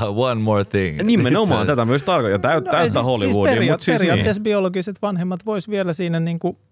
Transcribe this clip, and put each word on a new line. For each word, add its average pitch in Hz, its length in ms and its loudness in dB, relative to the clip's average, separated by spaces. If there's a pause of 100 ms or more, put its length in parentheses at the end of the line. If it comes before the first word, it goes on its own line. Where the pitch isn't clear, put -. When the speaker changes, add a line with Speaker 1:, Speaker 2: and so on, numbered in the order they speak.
(160)
Speaker 1:
one 120 260 0
more 104 240 2
thing. 92 360 -2
Speaker 2:
Nimenomaan, 202 420 2
Speaker 1:
Itse 170 100 2
asiassa. 104 220 0
Speaker 2:
tätä 117 100 2
myös 139 180 0
tarkoittaa. 123 480 0
Ja 160 100 2
täyt-, 185 40 -6
Speaker 3:
No 175 60 -2
ei - 0 -
Speaker 2:
täyttä 156 120 2
Speaker 3:
siis, 226 100 0
siis 123 120 0
Speaker 2:
Hollywoodia, 104 480 2
Speaker 3:
peria-, 175 180 2
Speaker 2:
mut 160 100 -2
siis - 180 0
niin. 180 100 2
Speaker 3:
periaatteessa 208 320 0
biologiset 190 600 -2
vanhemmat 180 440 -4
vois 214 240 -6
vielä 190 240 -2
siinä 170 260 -2
niinku 170 400 -4 (120)